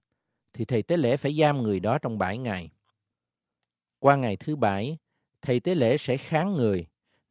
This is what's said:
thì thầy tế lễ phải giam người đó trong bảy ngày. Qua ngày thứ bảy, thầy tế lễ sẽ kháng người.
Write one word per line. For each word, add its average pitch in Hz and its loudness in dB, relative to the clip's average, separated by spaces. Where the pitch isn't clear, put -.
thì 117 -6
thầy 110 0
tế 175 0
lễ 135 2
phải 143 -4
giam 147 2
người 104 0
đó 107 0
trong 117 -6
bảy 98 -2
ngày. 98 -8
Qua 139 8
ngày 120 0
thứ 151 -6
bảy, 117 -2
thầy 123 0
tế 180 -2
lễ 127 2
sẽ 127 -2
kháng 165 -2
người. 104 0